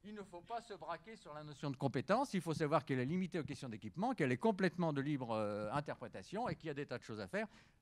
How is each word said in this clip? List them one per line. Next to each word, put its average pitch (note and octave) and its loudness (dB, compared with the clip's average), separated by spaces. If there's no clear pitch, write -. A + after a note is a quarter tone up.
il G#3+ -12
ne G3+ -10
faut F3 -14
pas A3+ -4
se G#3+ -12
braquer E3 -8
sur D3+ -14
la D3+ -8
notion D3 -4
de C3 0
compétence. C#3 2
Il F#3+ 2
faut D#3+ 0
savoir D#3+ 4
qu'elle C3 2
est B2 2
limitée F3+ 0
aux C#3+ 0
questions C3+ -6
d'équipement, C3+ -2
qu'elle C#3 4
est B2+ 4
complètement F3+ 4
de C#3 2
libre, C3 0
euh, G#2+ 2
interprétation D3 -4
et D#3+ -2
qu'il D#3 -10
y D#3 -2
a - -4
des C#3 -4
tas B2 -4
de - -16
choses G#2+ -6
à G#2+ -4
faire G#3 -2